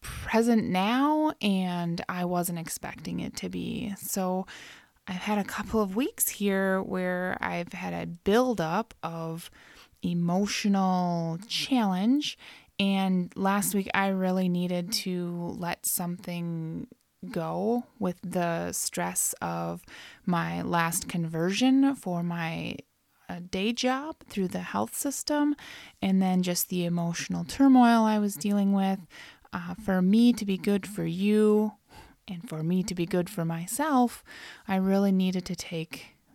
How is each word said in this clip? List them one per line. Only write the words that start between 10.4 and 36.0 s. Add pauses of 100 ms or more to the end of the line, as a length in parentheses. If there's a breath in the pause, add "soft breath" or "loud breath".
challenge, (420 loud breath)
and
last
week
I
really
needed
to
let
something (440)
go (140)
with
the
stress
of (440 loud breath)
my
last
conversion
for
my, (540)
uh, (100)
day
job (120)
through
the
health
system, (460 loud breath)
and
then
just
the
emotional
turmoil
I
was
dealing
with. (540 loud breath)
Uh, (100)
for
me
to
be
good
for
you (560 loud breath)
and
for
me
to
be
good
for
myself, (460 loud breath)
I
really
needed
to
take (260)